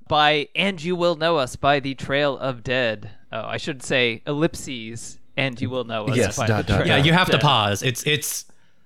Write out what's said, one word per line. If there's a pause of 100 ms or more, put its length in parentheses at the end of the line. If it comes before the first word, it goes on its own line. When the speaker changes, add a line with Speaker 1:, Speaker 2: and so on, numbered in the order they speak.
Speaker 1:
by
And
You
Will
Know
Us
by
the
Trail
of
Dead. (200)
Oh,
I
should
say
ellipses, (200)
And
You
Will
Know
Us
Speaker 2:
Yes,
Speaker 1:
by
Speaker 2:
dot,
Speaker 1:
the
Speaker 2:
dot,
Speaker 1:
Trail
Speaker 3:
Yeah,
Speaker 2:
dot.
Speaker 3:
you
have
Speaker 1:
of
Speaker 3:
to
Speaker 1:
Dead.
Speaker 3:
pause.
It's,
it's (400)